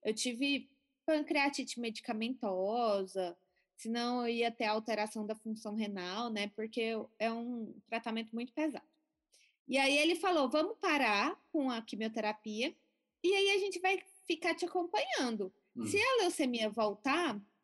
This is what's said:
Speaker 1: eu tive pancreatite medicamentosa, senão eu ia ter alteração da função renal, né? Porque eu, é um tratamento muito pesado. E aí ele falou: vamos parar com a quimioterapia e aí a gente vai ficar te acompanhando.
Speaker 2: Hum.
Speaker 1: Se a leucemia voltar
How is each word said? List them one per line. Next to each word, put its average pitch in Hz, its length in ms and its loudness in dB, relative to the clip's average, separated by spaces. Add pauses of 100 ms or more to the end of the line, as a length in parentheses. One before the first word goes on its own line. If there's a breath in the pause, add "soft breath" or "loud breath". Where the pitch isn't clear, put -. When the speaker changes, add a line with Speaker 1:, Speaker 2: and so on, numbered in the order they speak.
Speaker 1:
eu 220 100 0
tive 262 540 -2 (380)
pancreatite 294 720 0
medicamentosa, 214 1600 -2 (400)
senão 240 520 -2
eu 233 40 0
ia 233 200 2
ter 233 140 -4
alteração 214 600 -2
da 214 80 -4
função 220 400 -8
renal, 208 560 -4
né? 208 240 -2
Porque 220 260 -6
eu, 226 380 -2
é 226 140 0
um 233 420 -6 (140)
tratamento 226 460 -4
muito 240 180 -6
pesado. 302 320 -2 (840 soft breath)
E 247 120 0
aí 269 180 4
ele 320 180 4
falou: 330 360 2
vamos 330 280 0
parar 269 640 2 (100)
com 277 200 0
a 233 120 -2
quimioterapia 220 920 -4 (500)
e 359 100 6
aí 392 180 4
a 403 60 4
gente 370 220 -2
vai 370 180 2 (280)
ficar 330 280 0
te 339 100 -4
acompanhando. 349 880 0 (220)
Speaker 2:
Hum. - 120 -4
Speaker 1:
Se - 140 0
a 508 220 4
leucemia 247 480 0
voltar 226 680 0 (240)